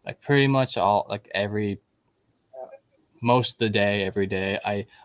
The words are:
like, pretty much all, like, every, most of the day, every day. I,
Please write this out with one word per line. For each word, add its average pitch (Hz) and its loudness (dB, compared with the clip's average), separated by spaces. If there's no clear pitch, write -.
like, - -12
pretty 139 4
much 135 2
all, 101 2
like, 104 -10
every, 202 -2
most 120 2
of - -20
the 110 -2
day, 101 0
every 95 -2
day. 95 -4
I, 101 -4